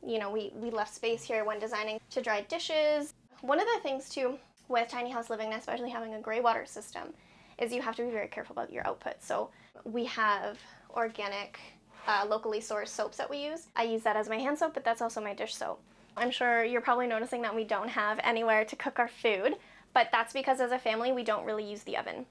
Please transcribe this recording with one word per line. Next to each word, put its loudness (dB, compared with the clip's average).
you -2
know, -4
we, -4
we -6
left -2
space 0
here 0
when -2
designing -4
to -2
dry 0
dishes. 2
One 4
of 4
the -2
things, -4
too, 0
with 2
tiny -4
house -6
living, -4
and -4
especially -4
having -8
a -8
gray -2
water 4
system, -12
is -2
you -2
have -4
to -4
be -2
very -4
careful -10
about -6
your -4
output. -6
So -2
we -2
have 0
organic, -4
uh, 4
locally 0
sourced -4
soaps -4
that -4
we -4
use. -6
I 2
use 0
that 4
as 0
my 0
hand 0
soap, 2
but -4
that's 2
also -2
my -4
dish -4
soap. -6
I'm 2
sure 4
you're 2
probably 4
noticing -2
that -2
we 0
don't 0
have 0
anywhere 4
to -8
cook -4
our 4
food, 2
but 8
that's 2
because 2
as 4
a 2
family, 2
we 0
don't 0
really -2
use -8
the -4
oven. -4